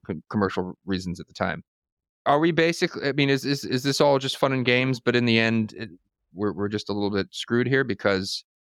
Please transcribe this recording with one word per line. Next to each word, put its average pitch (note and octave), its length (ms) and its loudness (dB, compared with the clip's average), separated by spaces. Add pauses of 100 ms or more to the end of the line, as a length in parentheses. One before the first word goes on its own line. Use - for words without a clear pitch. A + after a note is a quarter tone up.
co-, E2 240 -8
commercial F#2 560 -2
reasons F2+ 340 -4
at - 80 -14
the - 60 -20
time. E2+ 300 -4 (640)
Are C#3+ 140 4
we E3 120 2
basically, E3 580 0
I C3+ 40 -4
mean, C#3 160 2
is, C3+ 140 2
is, C3+ 220 -2
is B2 180 -2
this C#3 160 0
all C#3+ 200 6
just C3 180 -6
fun C3+ 160 2
and C3 120 0
games, B2 340 2
but A#2+ 160 0
in A#2+ 100 2
the A2+ 140 4
end, A2+ 360 0
it, G#2 140 -12 (440)
we're, G2 200 -2
we're G2 140 -4
just G#2 220 -4
a G#2+ 40 0
little G2+ 160 -2
bit G2 220 -2
screwed A#2+ 360 -2
here C3+ 160 2
because G2 600 -2 (300)